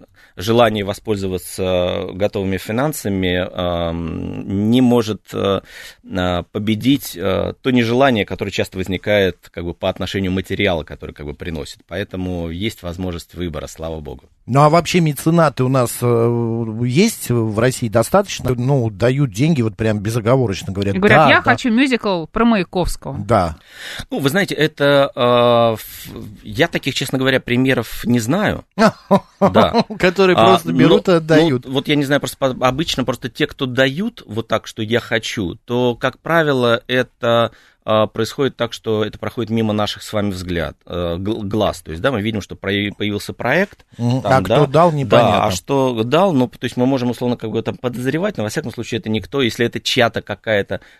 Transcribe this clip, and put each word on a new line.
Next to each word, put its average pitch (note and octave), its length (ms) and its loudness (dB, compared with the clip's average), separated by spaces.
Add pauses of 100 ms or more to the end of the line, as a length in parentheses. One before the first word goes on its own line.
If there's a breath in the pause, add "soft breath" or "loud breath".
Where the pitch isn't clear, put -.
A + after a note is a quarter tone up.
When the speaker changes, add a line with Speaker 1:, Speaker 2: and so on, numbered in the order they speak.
(380 soft breath)
Speaker 1:
желание A2 480 2
воспользоваться F#2 1300 -4
готовыми F#2+ 440 -2
финансами, G2 960 -2
ам, F2 1200 -2
не B2+ 100 4
может, A#2+ 400 2 (120)
э, G2 260 0 (580 loud breath)
а, F2+ 340 -2
победить, A2 640 0
э, F#2 460 -2
то C3 80 -2
нежелание, A#2+ 560 2
которое G2+ 240 -6
часто - 280 -4
возникает, F#2+ 720 0
как F2 140 -10
бы, E2+ 80 -8
по F#2+ 160 -4
отношению F#2+ 420 -4
материала, F#2 520 -2
который, D2+ 280 -14
как D2+ 140 -14
бы, D2 80 -10
приносит. D#2+ 540 -10
Поэтому F2+ 640 -6
есть F#2+ 320 -8
возможность F2 540 -10
выбора, D#2 320 -8
слава D#2+ 320 -10
богу. C#2+ 240 -14 (240)
Speaker 2:
Ну, C3+ 140 0
а D3+ 80 6
вообще E3+ 320 2
меценаты D#3 640 2
у B2+ 60 0
нас, B2+ 320 0
э, A#2 640 0 (200)
есть E3+ 440 2
в A2 300 0
России B2 300 0
достаточно? C3 680 0
Ну, B2 340 0
дают B2+ 420 0
деньги C3+ 300 2
вот G#2+ 140 0
прям A2 240 0
безоговорочно, G#2+ 720 0
говорят: G2 220 -2
Speaker 3:
И - 40 -2
говорят: D#3+ 260 6
Speaker 2:
«Да, - 40 6
Speaker 3:
«Я D4+ 80 6
Speaker 2:
да». F4+ 60 2
Speaker 3:
хочу B3+ 260 0
мюзикл A3 560 0
про A3+ 200 0
Маяковского». F3+ 760 0
Speaker 2:
Да. G2 380 0 (520 loud breath)
Speaker 1:
Ну, B3+ 100 -4
вы C3+ 100 2
знаете, F#3 260 -2
это... C#3+ 600 2
э, A#2+ 580 4
ф-, - 360 -12 (340)
я A#2 240 -2
таких, D3 280 -4
честно C3+ 240 -4
говоря, C3 200 2
примеров B2+ 680 0
не A#2+ 140 2
знаю. C#3 440 -2 (120)
Speaker 2:
<laughs> G#3+ 160 4 (480)
Speaker 1:
Да. G#3 440 4 (140)
Speaker 2:
Которые F#3 400 4
Speaker 1:
А, A2 80 6
Speaker 2:
просто E3 260 4
берут G3 360 4
Speaker 1:
но, F#3 60 6
Speaker 2:
и - 40 6
отдают. D#3 480 2
Speaker 1:
ну, C3 60 -10
вот C3 160 -2
я D3+ 80 2
не D3 100 2
знаю, C#3 160 2
просто - 160 -6
по-, B2+ 300 0
обычно C3 360 -2
просто B2+ 240 -4
те, D3 200 -2
кто - 180 -6
дают C3+ 640 -2
вот A2 200 -6
так, A2 200 -2
что - 160 -8
«я A#2 160 0
хочу», A2+ 560 -4 (100)
то, A#2+ 300 0
как B2+ 240 -4
правило, C3+ 680 0
это, A#2 640 0 (320 soft breath)
а, G#2+ 220 2
происходит A2+ 520 -4
так, A#2 160 -4
что G#2+ 300 -2
это - 140 -8
проходит G#2+ 320 -6
мимо A2 240 0
наших G#2 300 -4
с - 100 -14
вами G#2 160 0
взгляд, F2 460 -4 (100)
э, E2+ 320 -4
гл-, G#2+ 240 -4
глаз. G2+ 400 -2
То - 80 -20
есть, E2 140 -10
да, C#3 80 2
мы G#2+ 100 -2
видим, G#2 200 -2
что F2 140 -12
прояви-, G2+ 400 -2
появился G#2 380 -6
проект, D3+ 540 -2 (100)
Speaker 2:
Мгм. A#2+ 240 0
Speaker 1:
там, G#2 100 0
Speaker 2:
А C3 120 4
кто B2 240 4
Speaker 1:
да, C3 40 -6
Speaker 2:
дал, E3 200 6
Speaker 1:
да, D3+ 60 -2
Speaker 2:
непонятно. A2 480 4
Speaker 1:
а A2 60 0
что B2+ 520 0
дал, E3 280 4
ну, B2+ 160 4
то - 160 -12
есть B2 140 -6
мы B2 80 2
можем, B2+ 240 2
условно, B2 280 -2
как A2+ 120 -6
бы, A2+ 140 -2
там A2+ 140 -4
подозревать, C3 600 -2
но, G#3+ 60 -2
во G#2+ 60 -2
всяком C#3+ 220 -6
случае, A#2 280 -6
это A2 100 -8
никто, A2 320 -2
если A#2+ 240 0
это A#2 140 -2
чья-то - 420 0
какая-то G2+ 600 -4 (180 soft breath)